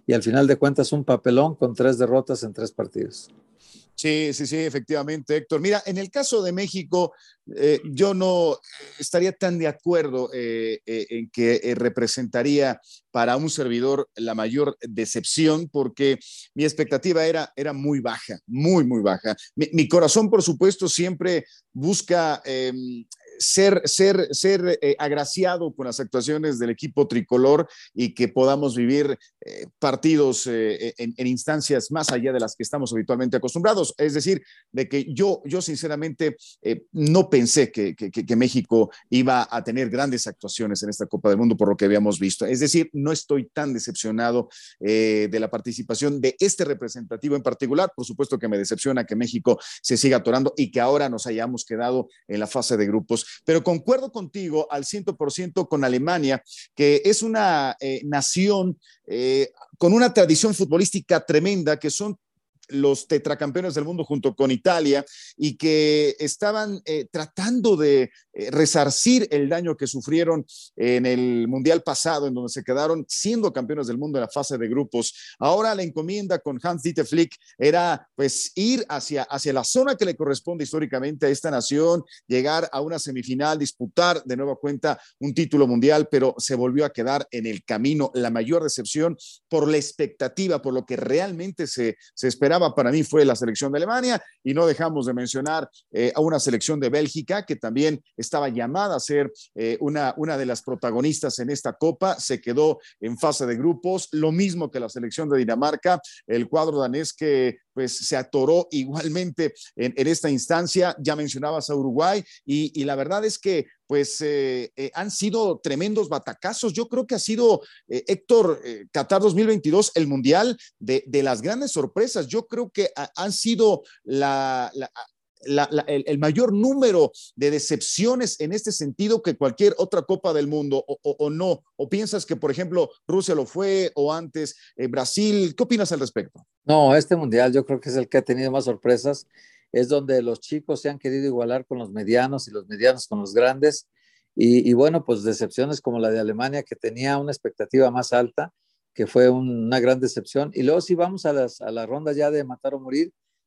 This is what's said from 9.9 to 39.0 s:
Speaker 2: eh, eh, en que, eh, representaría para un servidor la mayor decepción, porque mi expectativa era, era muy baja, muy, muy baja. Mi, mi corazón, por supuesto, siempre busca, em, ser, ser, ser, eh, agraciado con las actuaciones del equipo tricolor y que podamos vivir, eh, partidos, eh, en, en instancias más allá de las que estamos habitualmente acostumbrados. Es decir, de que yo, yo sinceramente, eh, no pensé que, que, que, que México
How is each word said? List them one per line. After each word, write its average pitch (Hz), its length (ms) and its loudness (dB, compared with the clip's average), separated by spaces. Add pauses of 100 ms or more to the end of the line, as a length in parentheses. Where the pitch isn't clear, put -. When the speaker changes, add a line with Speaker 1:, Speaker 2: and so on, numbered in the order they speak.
Speaker 2:
eh, 113 520 -4
eh, 113 240 -4
en 117 200 -8
que, 117 320 2
eh, 120 140 -2
representaría 123 1040 0 (320)
para 120 240 0
un 151 140 -2
servidor 131 680 -2
la 113 180 -6
mayor 117 480 -2
decepción, 143 880 -2
porque 135 480 0 (380)
mi 143 80 -2
expectativa 151 640 0
era, 160 280 -2
era 143 180 -6
muy 143 260 -2
baja, 113 480 -8
muy, 151 380 4
muy 120 160 2
baja. 101 340 0 (200)
Mi, 151 180 0
mi 156 140 4
corazón, 175 440 4
por 214 100 6
supuesto, 185 460 2
siempre 175 560 -2 (300)
busca, 165 720 0
em, 127 600 -6 (320)
ser, 196 480 4
ser, 190 460 4
ser, 180 500 2
eh, 143 180 4
agraciado 165 760 -2
con 131 140 -8
las 117 120 -8
actuaciones 135 600 -2
del 117 100 -2
equipo 131 380 0
tricolor 127 600 4 (240)
y 120 220 -2
que 123 140 0
podamos 135 480 2
vivir, 135 420 0 (260)
eh, 50 220 -14 (140)
partidos, 147 640 2
eh, 113 520 -2
en, 117 200 -8
en 127 100 -4
instancias 139 640 -2
más 151 220 -2
allá 127 200 -2
de 127 80 -2
las 113 160 -4
que - 60 -14
estamos 127 320 -6
habitualmente 120 440 -2
acostumbrados. 170 600 0
Es 151 160 0
decir, 131 300 -2 (280)
de 127 160 -4
que 143 240 -4
yo, 185 320 0
yo 165 180 -4
sinceramente, 151 760 -4 (240)
eh, - 300 -4
no 156 400 4
pensé 123 400 4
que, 98 240 -2
que, 101 160 -10
que, 107 140 -4
que 120 100 0
México 117 560 4 (180)